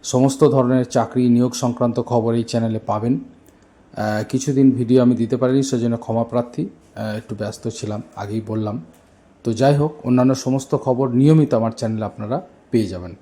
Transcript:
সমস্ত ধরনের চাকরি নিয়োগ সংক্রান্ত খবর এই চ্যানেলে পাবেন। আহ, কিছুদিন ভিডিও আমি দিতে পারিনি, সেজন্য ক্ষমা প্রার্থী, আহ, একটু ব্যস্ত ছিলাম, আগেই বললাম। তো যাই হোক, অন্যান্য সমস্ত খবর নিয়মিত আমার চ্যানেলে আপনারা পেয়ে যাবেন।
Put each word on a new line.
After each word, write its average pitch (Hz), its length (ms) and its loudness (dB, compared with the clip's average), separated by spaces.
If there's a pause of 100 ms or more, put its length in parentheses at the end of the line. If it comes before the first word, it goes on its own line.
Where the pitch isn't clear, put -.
সমস্ত 135 400 0
ধরনের 127 420 2
চাকরি 123 440 0
নিয়োগ 120 260 2
সংক্রান্ত 120 440 -2
খবর 117 340 0
এই 117 100 -2
চ্যানেলে 113 420 -2
পাবেন। 226 340 -2 (760)
আহ, 107 320 -2
কিছুদিন 135 420 2
ভিডিও 120 300 2
আমি 123 140 4
দিতে 117 220 -2
পারিনি, 131 260 2
সেজন্য 117 340 -2
ক্ষমা 117 260 -2
প্রার্থী, 120 420 -4 (300)
আহ, 110 220 -6
একটু 110 180 -10
ব্যস্ত 107 320 -8
ছিলাম, 107 340 -8 (140)
আগেই 104 320 -6
বললাম। 107 380 -6 (580)
তো 117 100 -2
যাই 139 220 4
হোক, 147 180 0 (100)
অন্যান্য 127 320 4
সমস্ত 131 400 -2
খবর 131 340 0
নিয়মিত 143 440 4
আমার 113 180 2
চ্যানেলে 110 340 -4
আপনারা 110 360 -6 (300)
পেয়ে 110 160 2
যাবেন। 90 340 -12